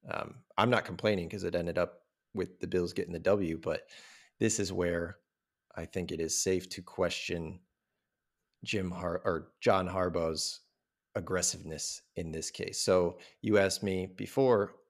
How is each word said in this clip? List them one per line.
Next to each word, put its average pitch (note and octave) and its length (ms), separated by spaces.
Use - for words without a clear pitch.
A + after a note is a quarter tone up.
Um, - 360
I'm A#2+ 120
not A#2 140
complaining F#2 440
'cause F#2+ 160
it E2+ 100
ended E2+ 240
up - 260
with F2+ 240
the - 80
Bills F2 260
getting F#2+ 200
the E2 80
W, F2 380
but - 300
this A2 200
is F#2+ 140
where F2 460
I E2 120
think F2+ 260
it D#2+ 80
is D#2+ 180
safe F#2 320
to - 120
question F2 800
Jim G2 280
Har-, F2+ 340
or E2+ 380
John F#2+ 260
Harbaugh's E2+ 720
aggressiveness F2+ 880
in E2+ 160
this D#2+ 200
case. - 280
So F2+ 400
you G#2+ 160
asked G2 260
me F#2+ 220
before G2+ 720